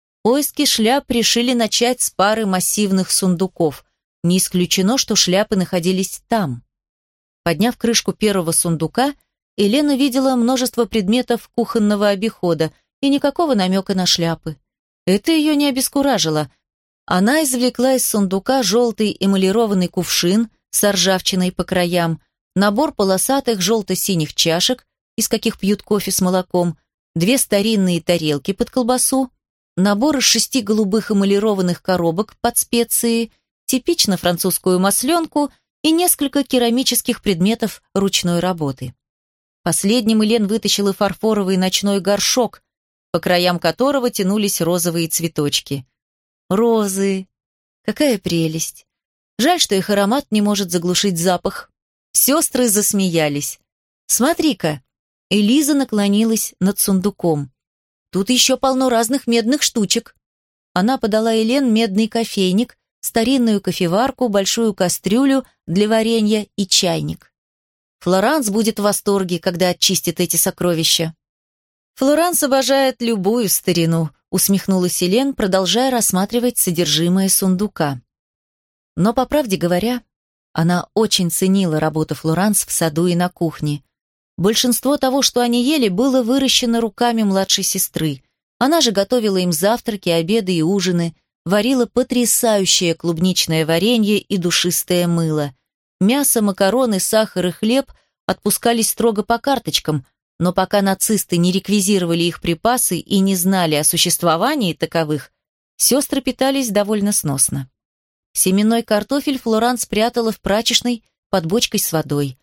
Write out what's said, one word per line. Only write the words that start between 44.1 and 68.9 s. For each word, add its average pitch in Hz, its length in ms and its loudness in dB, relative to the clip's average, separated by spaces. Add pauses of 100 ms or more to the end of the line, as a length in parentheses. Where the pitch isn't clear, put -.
тянулись 202 520 -2
розовые 170 460 0
цветочки. 147 800 -4 (640)
Розы! 196 760 0 (580)
Какая 233 340 0
прелесть! 165 680 -4 (520)
Жаль, 320 200 2
что - 160 0
их 190 140 0
аромат 208 420 0
не 208 120 0
может 202 280 -2
заглушить 180 480 -2
запах. 180 520 -2 (420)
Сёстры 254 560 2
засмеялись. 170 920 -2 (480)
«Смотри-ка!» 254 760 0 (480)
Элиза 240 440 2
наклонилась 214 840 0
над 190 180 0 (1300)
тут 190 200 -2
ещё 254 260 2
полно 262 320 0
разных 233 380 0
медных 233 360 0
штучек. - 540 -2 (560)
Она 226 260 0
подала 220 360 0
Элен 233 380 2
медный 220 360 2
кофейник, 208 680 -2 (240)
старинную 233 600 0
кофеварку, 196 680 -2
большую 202 460 0
кастрюлю 254 720 0 (220)
для 202 220 0
варенья 220 580 0 (100)
и 196 100 -2
чайник. 160 640 -2 (680)
«Флоранс 214 500 0
будет 220 280 0
в 208 40 -2
восторге, 196 560 0